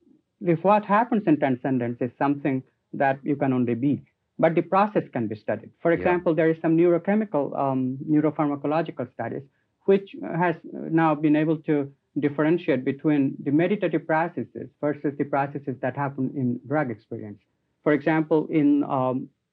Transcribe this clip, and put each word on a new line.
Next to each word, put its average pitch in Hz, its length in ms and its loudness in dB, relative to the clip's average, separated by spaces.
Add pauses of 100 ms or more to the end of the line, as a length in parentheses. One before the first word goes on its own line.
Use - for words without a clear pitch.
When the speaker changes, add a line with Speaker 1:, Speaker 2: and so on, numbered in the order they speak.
(400)
Speaker 1:
if 175 240 0
what 208 220 4
happens 214 400 2
in 151 120 4
transcendence 127 640 -2
is 127 160 -2
something 139 460 -2 (320)
that 139 280 0
you 147 140 -2
can 139 160 0
only 123 220 0
be, 123 280 -2 (360)
but 160 160 2
the 165 80 2
process 190 500 0
can 117 140 -4
be 107 80 -6
studied. - 360 -6 (120)
For 170 80 2
Speaker 2:
Yeah. 170 80 2
Speaker 1:
example, 175 360 0
there 160 140 2
is 160 140 0
some 165 160 2
neurochemical, 175 800 0
um, 135 400 -2 (100)
neuropharmacological 151 1040 0
studies, 123 300 -8 (420)
which 196 380 2
has 170 340 0 (160)
now 156 420 2
been 151 220 2
able 156 220 2 (100)
to 139 240 0 (260)
differentiate 147 640 0
between 139 640 0
the 139 60 -2
meditative 165 560 0
processes 156 640 -4 (100)
versus 147 380 -2
the 147 60 -16
processes 139 560 -4
that 127 140 -4
happen 135 400 -4
in 127 320 -2
drug 135 240 -2
experience. 107 500 -12 (440)
For 151 80 4
example, 156 560 2
in, 143 360 4
um, 131 440 -2 (240)